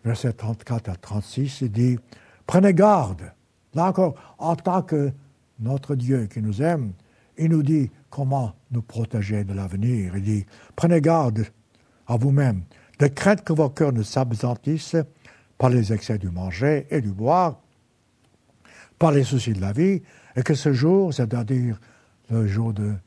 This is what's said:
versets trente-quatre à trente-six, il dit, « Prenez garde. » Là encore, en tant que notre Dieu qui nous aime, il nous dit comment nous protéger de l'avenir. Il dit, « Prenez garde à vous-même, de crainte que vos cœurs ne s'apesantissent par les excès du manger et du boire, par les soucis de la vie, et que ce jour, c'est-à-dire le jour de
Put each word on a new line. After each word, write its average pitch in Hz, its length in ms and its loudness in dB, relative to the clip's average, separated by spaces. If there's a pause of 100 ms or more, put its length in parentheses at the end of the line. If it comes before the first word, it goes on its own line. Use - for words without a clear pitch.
versets 117 280 -2
trente-quatre 113 560 -8
à 90 80 -8
trente-six, 131 640 -8
il 123 100 -4
dit, « 120 280 0 (480)
Prenez 190 260 6
garde. » 160 580 4 (440)
Là 165 120 2
encore, 175 280 0 (240)
en 165 180 -2
tant 180 240 0
que 143 320 -2 (460)
notre 135 380 -4
Dieu 123 300 0
qui 110 140 -8
nous 107 220 -2
aime, 147 300 -2 (440)
il 160 140 0
nous 156 120 4
dit 143 280 2 (180)
comment 135 460 -4 (160)
nous 120 100 -2
protéger 107 640 -4
de 98 80 -8
l'avenir. 98 640 -4
Il 98 60 -4
dit, « 104 240 -2 (300)
Prenez 170 240 4
garde 139 440 2 (600)
à - 100 0
vous-même, 131 460 2 (360)
de 147 100 4
crainte 190 360 2
que 175 80 -4
vos 151 160 4
cœurs 143 240 0
ne 113 100 0
s'apesantissent 127 920 -2 (600)
par 131 100 4
les 117 240 2
excès 107 260 -2
du 90 120 -4
manger 95 600 -2
et 147 100 0
du 104 120 -4
boire, 147 480 0 (1400)
par 160 140 4
les 139 100 4
soucis 120 300 0
de 95 80 -2
la 98 120 -2
vie, 180 300 0 (320)
et 127 80 -2
que 151 120 2
ce 139 180 0
jour, 165 400 2
c'est-à-dire 120 680 -2 (520)
le 113 160 0
jour 110 260 -2
de 104 220 -4 (120)